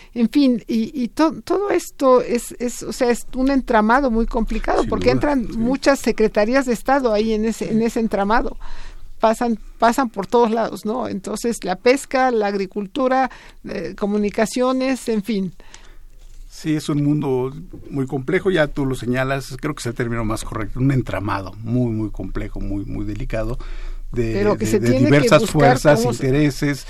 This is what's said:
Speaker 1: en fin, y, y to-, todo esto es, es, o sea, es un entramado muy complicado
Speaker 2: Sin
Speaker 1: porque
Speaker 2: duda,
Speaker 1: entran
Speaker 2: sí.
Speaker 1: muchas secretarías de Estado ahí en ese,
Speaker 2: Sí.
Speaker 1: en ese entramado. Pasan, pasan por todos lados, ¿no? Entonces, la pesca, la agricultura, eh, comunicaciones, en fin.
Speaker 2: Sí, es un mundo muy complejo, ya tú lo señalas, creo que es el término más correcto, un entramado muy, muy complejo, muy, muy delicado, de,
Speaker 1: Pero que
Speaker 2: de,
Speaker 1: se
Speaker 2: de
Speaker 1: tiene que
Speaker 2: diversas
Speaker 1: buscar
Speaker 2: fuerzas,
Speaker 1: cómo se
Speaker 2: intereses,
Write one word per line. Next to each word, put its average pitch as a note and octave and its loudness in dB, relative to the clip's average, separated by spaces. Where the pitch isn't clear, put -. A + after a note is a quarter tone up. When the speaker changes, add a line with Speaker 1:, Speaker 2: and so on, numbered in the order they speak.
Speaker 1:
en A#3 2
fin, B3+ 2
y, A3+ -2
y A#3+ -2
to-, D4+ 0
todo G4+ -2
esto - 4
es, - -4
es, A#3+ -6
o A3 -8
sea, B3 2
es A#3 -2
un C4 2
entramado B3 4
muy A3+ 2
complicado - 0
Speaker 2:
Sin A3+ -2
Speaker 1:
porque - -2
Speaker 2:
duda, B3 6
Speaker 1:
entran C4+ 2
Speaker 2:
sí. A3 -6
Speaker 1:
muchas C4+ 2
secretarías A3 2
de A#3+ 0
Estado B3+ 0
ahí A3 2
en G#3+ 0
ese, A3+ -2
Speaker 2:
Sí. - -4
Speaker 1:
en A3 2
ese A#3 0
entramado. G#3+ 0
Pasan, A3+ 2
pasan A#3 2
por F#3+ -6
todos A#3+ 4
lados, A3 -4
¿no? A3 -4
Entonces, G#3 -6
la F#3 -2
pesca, C4 2
la G#3+ 2
agricultura, G#3 -2
eh, G3 -8
comunicaciones, A#3 -2
en A3 -2
fin. F#3+ -4
Speaker 2:
Sí, D#3 -2
es D3+ -4
un D3 0
mundo C#3+ 0
muy C3+ -4
complejo, D#3+ -2
ya D#3+ 2
tú C#3+ -4
lo C3 -2
señalas, C3 -2
creo D3+ -4
que - -12
es - -8
el A#2 -4
término A#2 -2
más A2 -2
correcto, A2 -6
un C3+ 4
entramado G2 -2
muy, A#2+ 0
muy G#2+ -2
complejo, G#2 -6
muy, G2 -4
muy G#2+ -6
delicado, A2 -4
de, A2+ -2
Speaker 1:
Pero - 2
que A2 -2
Speaker 2:
de, A2 0
Speaker 1:
se A2 4
Speaker 2:
de A2+ 0
Speaker 1:
tiene B2+ 4
que B2 6
Speaker 2:
diversas D3+ 6
Speaker 1:
buscar E3+ 0
Speaker 2:
fuerzas, C#3 6
Speaker 1:
cómo - 0
se C3+ -2
Speaker 2:
intereses, C#3+ 0